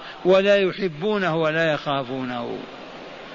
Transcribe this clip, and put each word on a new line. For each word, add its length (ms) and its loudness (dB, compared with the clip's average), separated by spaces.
ولا 320 6
يحبونه 760 0
ولا 380 2
يخافونه، 840 -4